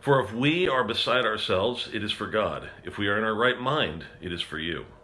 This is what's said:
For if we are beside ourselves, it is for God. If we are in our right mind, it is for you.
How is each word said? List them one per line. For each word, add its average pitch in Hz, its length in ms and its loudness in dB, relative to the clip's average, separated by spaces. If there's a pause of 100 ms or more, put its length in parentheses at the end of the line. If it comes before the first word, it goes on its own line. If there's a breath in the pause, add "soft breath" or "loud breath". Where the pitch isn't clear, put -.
For 139 180 6
if 107 120 -2
we 151 360 2
are 131 160 2
beside 117 420 2
ourselves, 110 640 0
it 104 120 -4
is 104 80 -2
for 104 160 -4
God. 92 420 0 (140)
If 87 160 -10
we 101 80 0
are 101 100 2
in 107 60 0
our 110 100 0
right 123 260 2
mind, 123 460 0 (160)
it 87 100 -6
is 85 120 -4
for 78 160 -8
you. 80 260 -4 (180)